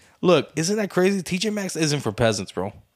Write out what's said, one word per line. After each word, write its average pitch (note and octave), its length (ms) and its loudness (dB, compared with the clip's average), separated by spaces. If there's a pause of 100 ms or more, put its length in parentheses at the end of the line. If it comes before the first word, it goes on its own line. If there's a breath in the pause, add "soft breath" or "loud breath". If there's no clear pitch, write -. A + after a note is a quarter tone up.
(220 soft breath)
Look, D#3+ 340 4
isn't E3 220 -2
that G3+ 140 -4
crazy? F#3 320 2
T F#3 160 -4
J G#3+ 100 -2
Maxx G3+ 260 -4
isn't D3 260 0
for A2 100 -4
peasants, G2+ 400 0
bro. F#2+ 220 -6 (220)